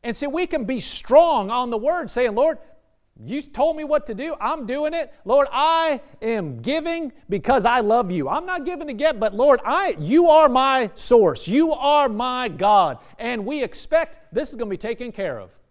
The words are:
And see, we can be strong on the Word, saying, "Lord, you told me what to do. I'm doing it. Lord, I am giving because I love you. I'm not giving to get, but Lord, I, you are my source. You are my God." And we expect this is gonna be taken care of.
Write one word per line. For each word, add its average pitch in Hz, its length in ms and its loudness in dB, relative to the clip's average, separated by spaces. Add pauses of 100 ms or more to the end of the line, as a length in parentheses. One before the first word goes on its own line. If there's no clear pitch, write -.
And 240 120 -6
see, 285 120 -6
we 320 200 -2
can 277 200 -4
be 254 120 -4
strong 262 720 2
on 247 200 -4
the 233 80 -4
Word, 294 320 -4
saying, 240 240 -2
"Lord, 285 240 0 (680)
you 220 160 -8
told 302 380 -2
me 311 60 -8
what 294 240 -2
to 226 60 -8
do. 285 240 -8
I'm 254 280 -6
doing 294 260 -4
it. 330 180 -6 (140)
Lord, 269 260 2
I 311 520 0 (180)
am 185 400 -4
giving 311 540 -4 (160)
because 226 340 2
I 240 160 4
love 214 300 2
you. 156 180 -2
I'm 277 160 -4
not 359 220 -6
giving 330 220 -8
to 285 40 -8
get, 254 260 -2
but 208 160 -2
Lord, 254 300 4
I, 302 340 0
you 269 300 4
are 311 220 8
my 262 460 2
source. 185 520 4
You 302 240 2
are 285 380 2
my 247 380 -4
God." 185 500 4 (200)
And 226 280 -6
we 285 160 -4
expect - 560 -2 (160)
this 277 160 -2
is 277 60 -12
gonna 220 120 -8
be 196 80 -6
taken 233 360 -10
care 151 280 -8
of. 90 180 -20 (120)